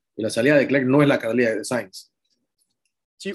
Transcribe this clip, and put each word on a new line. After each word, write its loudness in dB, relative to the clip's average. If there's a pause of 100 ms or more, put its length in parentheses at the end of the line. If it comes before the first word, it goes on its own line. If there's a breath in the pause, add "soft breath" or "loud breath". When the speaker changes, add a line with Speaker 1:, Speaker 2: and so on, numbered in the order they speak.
(180)
Speaker 1:
y -8
la -4
salida 2
de 4
Leclerc 0
no 4
es 4
la 2
salida -2
de -6
Sainz. -10 (1040)
Speaker 2:
Sí, -10